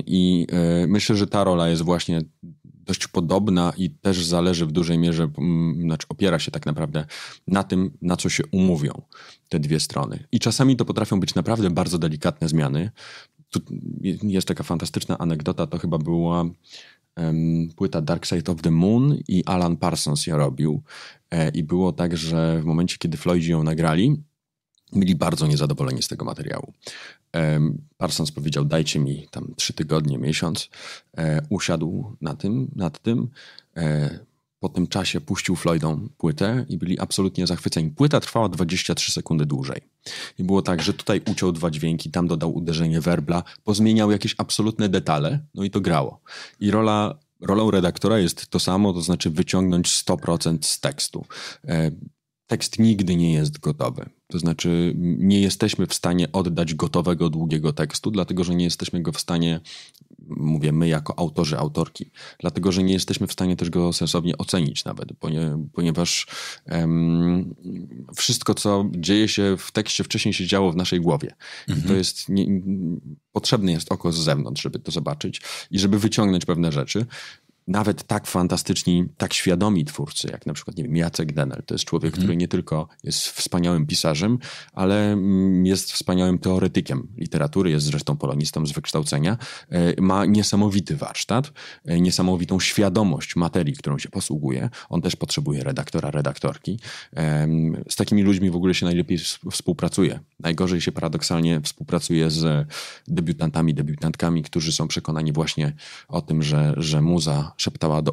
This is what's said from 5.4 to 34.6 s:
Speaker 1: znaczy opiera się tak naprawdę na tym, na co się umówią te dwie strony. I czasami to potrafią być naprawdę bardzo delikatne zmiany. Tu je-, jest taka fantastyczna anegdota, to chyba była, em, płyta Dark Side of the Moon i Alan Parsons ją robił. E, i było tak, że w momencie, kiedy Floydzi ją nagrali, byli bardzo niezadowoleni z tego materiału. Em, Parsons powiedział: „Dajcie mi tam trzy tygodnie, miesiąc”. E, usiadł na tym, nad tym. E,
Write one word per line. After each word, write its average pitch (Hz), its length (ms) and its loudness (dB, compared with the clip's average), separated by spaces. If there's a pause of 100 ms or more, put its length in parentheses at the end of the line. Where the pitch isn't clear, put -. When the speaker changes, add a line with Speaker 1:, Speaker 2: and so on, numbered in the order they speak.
Speaker 1:
znaczy 82 260 -2
opiera 90 300 0
się - 120 -4
tak 76 160 -6
naprawdę 76 380 -4 (420)
na 98 160 2
tym, 95 280 0 (120)
na 90 140 0
co - 120 -2
się - 220 -2
umówią 90 520 2 (460)
te 82 120 0
dwie 73 200 2
strony. 67 520 -4
I 117 60 4
czasami 131 380 4
to - 80 2
potrafią 101 360 0
być 85 140 -2
naprawdę 101 360 2
bardzo 87 280 0
delikatne 80 500 -2
zmiany. 76 420 0 (600)
Tu - 100 -2 (400)
je-, 90 220 -2
jest 95 260 0
taka 90 160 -4
fantastyczna 85 540 -4
anegdota, 82 480 -2
to 85 120 -6
chyba 82 200 -2
była, 85 460 0 (720)
em, 82 600 0
płyta 87 260 -2
Dark 82 240 -2
Side 87 260 -2
of 85 100 -4
the 85 80 2
Moon 110 460 4 (120)
i 92 180 2
Alan 87 300 2
Parsons 78 500 0
ją 80 100 0
robił. 73 460 0 (480)
E, 80 200 2
i 80 140 -2
było 87 280 2
tak, 85 240 0
że 80 440 0
w 76 40 -4
momencie, 82 340 2
kiedy 78 180 -2
Floydzi 85 340 2
ją 80 120 4
nagrali, 80 600 2 (680)
byli 95 220 4
bardzo 78 320 0
niezadowoleni 71 560 0
z - 60 -4
tego - 160 -8
materiału. - 480 -8 (600)
Em, 78 460 2 (180)
Parsons 82 360 -2
powiedział: 73 320 -2
„Dajcie 78 340 0
mi 71 320 -2
tam - 260 -12
trzy - 160 -4
tygodnie, 76 460 -2
miesiąc”. 78 500 -2 (500)
E, 78 300 0
usiadł 90 720 -2
na 78 140 -6
tym, 117 420 -2
nad 90 260 -4
tym. 120 260 0 (480)
E, 76 420 0 (420)